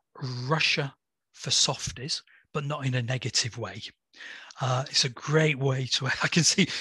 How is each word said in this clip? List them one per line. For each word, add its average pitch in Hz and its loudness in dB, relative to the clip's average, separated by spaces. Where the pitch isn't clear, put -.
Russia 151 2
for - -4
softies, - 0
but 147 -4
not 143 -4
in 127 0
a 127 0
negative 117 -2
way. 113 -8
Uh, 127 0
it's - 2
a 139 0
great 147 2
way 131 0
to, 131 -2
<laughs> - 0
I - 2
can 165 4
see - 4